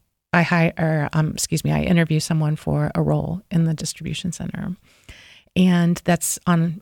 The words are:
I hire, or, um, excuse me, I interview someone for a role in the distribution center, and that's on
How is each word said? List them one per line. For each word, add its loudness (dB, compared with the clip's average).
I 4
hire, 2
or, 0
um, 0
excuse -4
me, 0
I 0
interview 2
someone 0
for -2
a 0
role -2
in 2
the 0
distribution -8
center, -8
and 4
that's -2
on 0